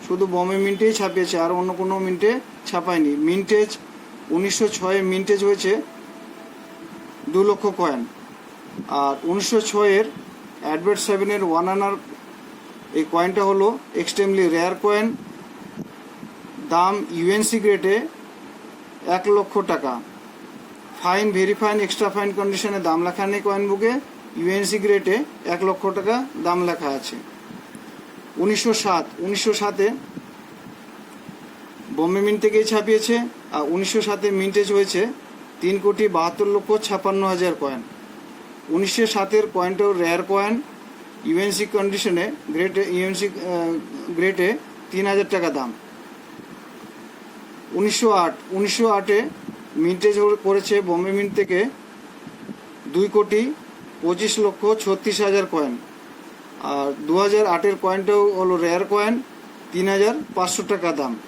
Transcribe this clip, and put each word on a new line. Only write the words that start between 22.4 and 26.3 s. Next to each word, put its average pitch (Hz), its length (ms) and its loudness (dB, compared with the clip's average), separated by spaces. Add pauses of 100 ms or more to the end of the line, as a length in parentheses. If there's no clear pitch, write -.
দাম 165 180 2
লেখা 180 200 -2
নেই 202 200 -2
কয়েন 202 240 0
বুকে, 208 220 2 (480)
ইউএনসি 196 440 0
গ্রেডে 202 320 4 (380)
এক 175 140 -4
লক্ষ 190 140 -2 (160)
টাকা 202 160 0 (320)